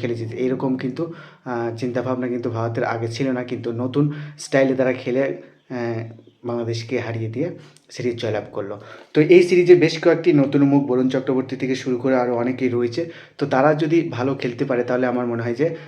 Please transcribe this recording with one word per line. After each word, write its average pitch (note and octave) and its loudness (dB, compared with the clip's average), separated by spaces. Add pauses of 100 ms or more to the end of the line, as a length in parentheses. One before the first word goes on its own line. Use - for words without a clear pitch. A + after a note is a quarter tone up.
খেলে A#2+ -2
জিতে। A2 -8
এরকম B2+ -2
কিন্তু, D#3+ -6 (300)
আহ, A2+ -6
চিন্তাভাবনা B2 -4
কিন্তু A#2+ -4
ভারতের A2+ -2
আগে A2+ -4
ছিল C3 -4
না, B2 -4
কিন্তু A#2 -6
নতুন C3 0 (260)
স্টাইলে C3+ 2
তারা B2+ 0
খেলে, C3+ -4 (280)
আহ, B2+ -8 (680)
বাংলাদেশকে A#2 -6
হারিয়ে A2+ -6
দিয়ে C3+ -4 (400)
সিরিজ B2 -4
জয়লাভ G#2+ -4
করলো। G#2 -8 (340)
তো D3+ 4
এই F3 10
সিরিজে F3 8
বেশ D#3+ 2
কয়েকটি E3 4
নতুন C#3+ 4
মুখ, C#3 4
বরুণ B2+ 2
চক্রবর্তী C3 -2
থেকে C3 -2
শুরু B2+ -4
করে C3 0
আরও B2 0
অনেকেই B2 0
রয়েছে। A#2+ -2 (280)
তো D3 -2
তারা C#3+ 4
যদি D#3+ 0
ভালো C3 -2
খেলতে C3+ -4
পারে, B2 -2
তাহলে B2 0
আমার B2 -2
মনে A#2 -4
হয় A#2 -2
যে D#3 -2 (120)